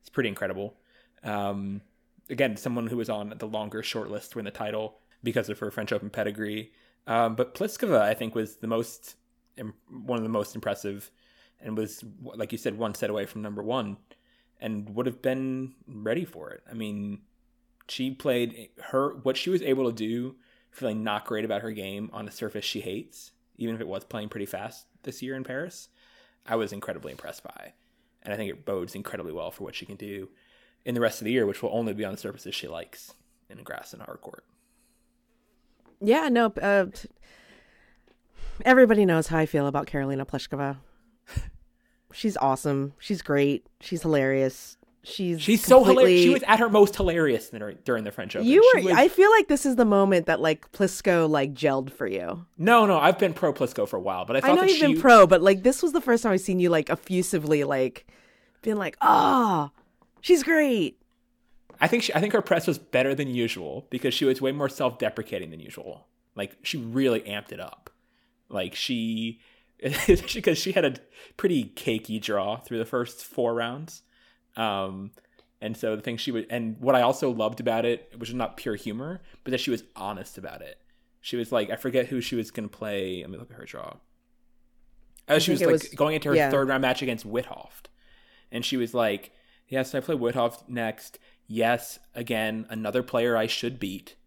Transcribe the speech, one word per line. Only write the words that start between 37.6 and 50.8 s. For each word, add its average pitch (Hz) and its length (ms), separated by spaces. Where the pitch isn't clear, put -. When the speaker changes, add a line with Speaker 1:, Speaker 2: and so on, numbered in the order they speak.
Speaker 2:
everybody 226 400
knows 165 220
how 165 100
I 156 80
feel 147 220
about 139 200
Karolina 139 380
Pliskova. 139 520
She's - 260
awesome. 139 600
She's 196 220
great. 143 440
She's - 240
hilarious. 135 760
She's 175 360
Speaker 1:
She's 208 220
so 262 200
hilarious. 190 140
Speaker 2:
completely 180 260
Speaker 1:
She 175 60
was 175 140
at 220 160
her 233 100
most 202 260
hilarious 165 540
dur-, 104 240
during 113 220
the 101 60
French 104 240
Open. 220 120
Speaker 2:
You 339 160
Speaker 1:
She - 80
Speaker 2:
were, 185 80
Speaker 1:
was 196 60
Speaker 2:
I 277 120
feel 392 220
like 440 180
this 285 160
is 262 100
the 233 80
moment 196 440
that, 165 120
like, 156 320
Plisko, 175 580